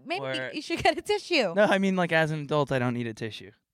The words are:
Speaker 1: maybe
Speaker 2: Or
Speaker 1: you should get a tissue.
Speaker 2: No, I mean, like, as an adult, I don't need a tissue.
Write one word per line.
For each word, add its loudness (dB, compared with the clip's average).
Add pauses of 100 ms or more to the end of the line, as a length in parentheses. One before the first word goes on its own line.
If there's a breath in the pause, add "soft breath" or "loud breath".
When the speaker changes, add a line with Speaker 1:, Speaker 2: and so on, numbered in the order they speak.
Speaker 1:
maybe -6
Speaker 2:
Or -4
Speaker 1:
you -8
should -4
get 4
a -10
tissue. 0
Speaker 2:
No, 6
I 4
mean, 2
like, 0
as 4
an -4
adult, 0
I 2
don't 0
need -4
a -6
tissue. -10 (240)